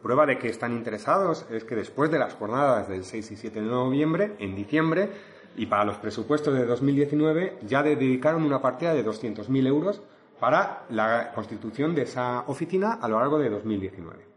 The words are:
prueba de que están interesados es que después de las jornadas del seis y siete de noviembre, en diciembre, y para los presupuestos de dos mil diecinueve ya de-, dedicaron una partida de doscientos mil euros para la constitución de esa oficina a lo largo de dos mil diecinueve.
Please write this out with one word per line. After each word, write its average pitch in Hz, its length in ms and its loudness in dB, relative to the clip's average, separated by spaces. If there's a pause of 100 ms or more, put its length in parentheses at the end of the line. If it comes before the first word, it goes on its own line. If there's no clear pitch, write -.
prueba 131 260 4
de 127 120 2
que 120 100 -4
están 117 260 -4
interesados 135 760 0
es 113 140 -6
que - 100 -8
después 131 360 0
de 156 100 2
las 110 140 -2
jornadas 117 540 0
del 92 140 -6
seis 107 300 -10
y 104 40 -14
siete 110 240 -8
de 107 60 -2
noviembre, 147 720 0
en 98 160 -6
diciembre, 160 560 0 (460)
y 110 100 -4
para 104 180 2
los 104 120 -2
presupuestos 139 580 0
de 127 120 2
dos 120 160 0
mil 139 120 4
diecinueve 151 680 2
ya 127 200 2
de-, 151 140 4
dedicaron 135 480 2
una 135 180 2
partida 156 320 0
de 135 80 2
doscientos 110 460 -4
mil 131 180 4
euros 156 360 2 (360)
para 151 520 2
la 113 440 0
constitución 113 600 -4
de 143 80 2
esa 123 440 -4
oficina 190 540 -2
a 117 80 -2
lo 110 100 2
largo 143 200 4
de 139 100 2
dos 104 160 -4
mil 107 160 -2
diecinueve. 87 460 -12 (100)